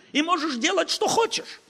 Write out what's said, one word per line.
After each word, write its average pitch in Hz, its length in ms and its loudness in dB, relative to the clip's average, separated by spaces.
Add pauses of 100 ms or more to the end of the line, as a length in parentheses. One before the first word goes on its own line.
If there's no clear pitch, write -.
(120)
и 285 100 2
можешь 320 340 0
делать, 330 340 0
что - 180 0
хочешь. - 600 -2